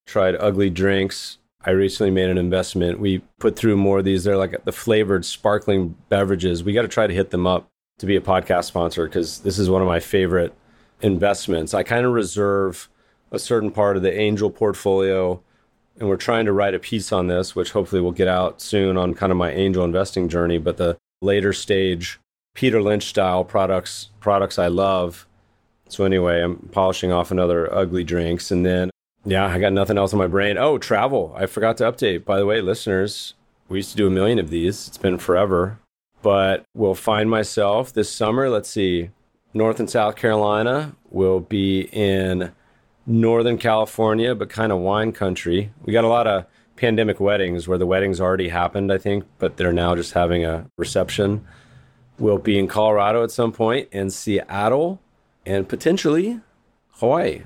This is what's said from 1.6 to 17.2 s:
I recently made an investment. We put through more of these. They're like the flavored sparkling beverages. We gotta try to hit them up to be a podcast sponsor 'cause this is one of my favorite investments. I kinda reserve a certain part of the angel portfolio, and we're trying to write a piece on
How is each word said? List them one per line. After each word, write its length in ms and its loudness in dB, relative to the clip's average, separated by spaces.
I 60 2
recently 400 2
made 180 2
an 80 0
investment. 600 0
We 220 0
put 180 2
through 180 2
more 240 4
of 60 0
these. 180 0
They're 140 2
like 260 -2
the 80 -4
flavored 540 0
sparkling 720 0
beverages. 560 0
We 80 -2
gotta 160 0
try 200 0
to 60 -4
hit 180 -2
them 140 0
up 220 0
to 80 -10
be 100 2
a 60 2
podcast 440 0
sponsor 440 -2
'cause 300 -6
this 200 -2
is 100 2
one 120 4
of 60 2
my 120 0
favorite 540 0
investments. 720 0
I 100 0
kinda 240 0
reserve 800 -2
a 80 -4
certain 320 -2
part 260 2
of 60 0
the 140 0
angel 320 0
portfolio, 920 0
and 80 -4
we're 80 2
trying 300 0
to 80 2
write 220 0
a 40 -6
piece 320 -6
on 160 0